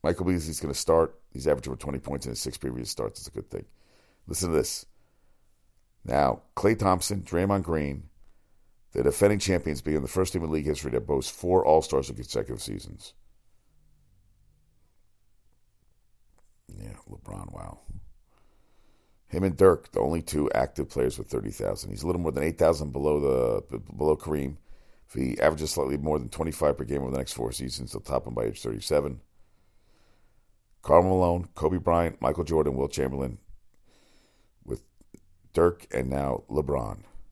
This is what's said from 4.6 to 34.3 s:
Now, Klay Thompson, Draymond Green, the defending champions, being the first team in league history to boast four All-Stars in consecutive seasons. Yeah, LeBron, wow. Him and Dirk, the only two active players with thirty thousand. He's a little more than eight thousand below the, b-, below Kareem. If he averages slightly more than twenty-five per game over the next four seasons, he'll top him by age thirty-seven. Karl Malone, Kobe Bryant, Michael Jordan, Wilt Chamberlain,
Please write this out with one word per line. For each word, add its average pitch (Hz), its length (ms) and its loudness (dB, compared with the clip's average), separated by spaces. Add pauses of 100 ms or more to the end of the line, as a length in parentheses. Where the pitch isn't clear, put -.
Now, 65 380 2 (120)
Klay 107 220 4
Thompson, 95 460 0
Draymond 95 400 2
Green, 78 460 -2 (840)
the - 100 -2
defending 101 380 4
champions, 80 420 0
being 76 200 0
the 65 60 -6
first 92 260 -2
team 85 100 -2
in 78 80 -2
league 78 140 0
history 73 260 -2
to 58 100 0
boast 67 300 -2
four 90 340 2
All-Stars 73 440 4
in 64 60 -10
consecutive 57 460 -6
seasons. 50 520 -12 (3500)
Yeah, 50 260 -14 (160)
LeBron, 50 420 -12
wow. 50 280 -12 (1500)
Him 90 140 -2
and 90 140 0
Dirk, 95 340 8
the - 80 -2
only 76 220 0
two 73 320 0
active 65 360 -2
players 64 280 0
with 53 100 -10
thirty 53 240 -6
thousand. 50 380 -6
He's 52 140 -8
a 80 40 -2
little 90 140 0
more 80 100 0
than 69 140 -2
eight 82 120 -2
thousand 73 360 4
below 73 260 2
the, 62 580 0
b-, 50 60 -10 (140)
below 76 180 4
Kareem. 71 400 -4 (540)
If - 60 -16
he 64 240 -2
averages 78 320 2
slightly 69 260 0
more 76 200 0
than 60 120 -4
twenty-five 78 480 0
per 67 80 -6
game 69 160 -4
over 65 100 -4
the 67 60 -2
next 65 160 -6
four 60 180 -4
seasons, 64 400 -8
he'll 53 80 -10
top 60 260 -4
him 58 80 -10
by 57 120 -2
age 55 160 -6
thirty-seven. 64 580 -2 (1600)
Karl 87 220 8
Malone, 90 520 2
Kobe 80 220 0
Bryant, 85 440 2
Michael 78 240 0
Jordan, 73 320 2
Wilt 69 160 -2
Chamberlain, 67 460 -4 (1200)